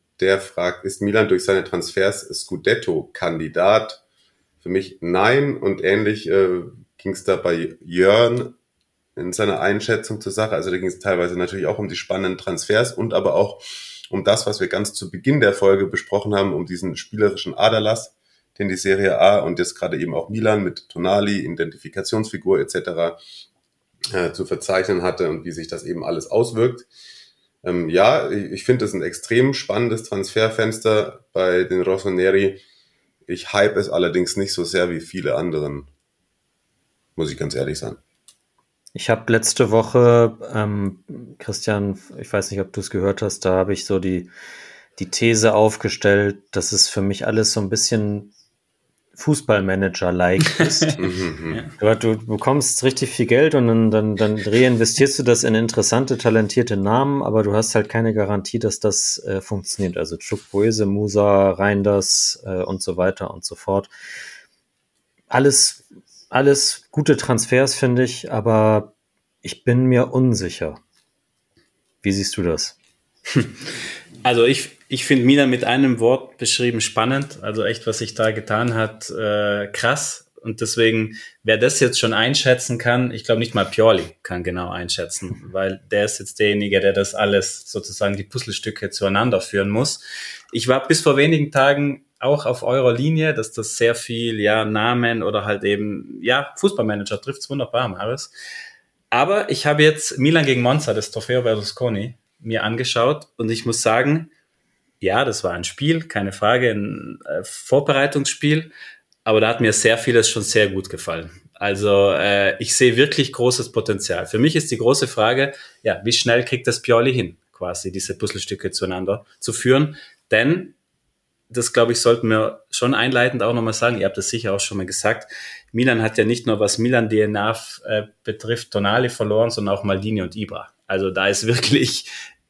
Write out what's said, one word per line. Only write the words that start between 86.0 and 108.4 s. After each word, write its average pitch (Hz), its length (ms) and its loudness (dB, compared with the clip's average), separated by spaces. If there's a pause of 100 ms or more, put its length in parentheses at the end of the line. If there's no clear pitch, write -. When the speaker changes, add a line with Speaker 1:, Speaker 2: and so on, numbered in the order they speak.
Speaker 3:
ist - 140 -4
jetzt - 200 -12
derjenige, 104 400 2
der 98 140 4
das 98 220 -2
alles 101 540 0
sozusagen 101 460 -4
die 101 80 -6
Puzzlestücke 104 640 -8
zueinander 98 520 0
führen 101 280 -2
muss. 123 320 -2 (500)
Ich 110 160 -4
war 131 200 2
bis 156 140 2
vor 139 160 4
wenigen 147 340 2
Tagen 139 540 2 (140)
auch 143 260 0
auf 123 180 -2
eurer 127 300 4
Linie, 156 400 0
dass 113 180 -6
das - 260 -6
sehr 117 160 4
viel, 117 460 -4
ja, 107 260 2
Namen 117 560 0
oder 101 240 -2
halt 104 180 -2
eben, 101 580 -4
ja, 127 360 0
Fußballmanager 110 640 -2
trifft's - 280 -12
wunderbar, 127 400 -2
Marius. 101 420 -8 (800)
Aber 185 400 2
ich 135 160 -2
habe 151 180 4
jetzt 151 340 2
Milan 151 280 4
gegen 127 160 2
Monza, 123 320 2
das 104 180 -4
Trofeo 123 300 -2
Berlusconi, 110 760 -2 (240)
mir 113 240 -4
angeschaut 120 640 -2 (100)
und 113 120 -4
ich 113 160 -4
muss 117 160 -2
sagen, 143 500 2 (680)
ja, 104 260 0
das 113 180 -4
war 87 100 -2
ein 87 100 -8
Spiel, 160 400 -2
keine 101 280 -4
Frage, 117 400 2
ein, - 540 -8
äh, 85 180 -6
Vorbereitungsspiel, 147 1300 0 (520)